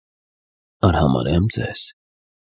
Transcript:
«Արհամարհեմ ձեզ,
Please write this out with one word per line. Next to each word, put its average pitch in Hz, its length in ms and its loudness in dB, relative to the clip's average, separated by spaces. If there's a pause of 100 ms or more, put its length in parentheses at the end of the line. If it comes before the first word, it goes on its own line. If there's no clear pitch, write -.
(840)
«Արհամարհեմ 78 680 2
ձեզ, - 320 -6 (640)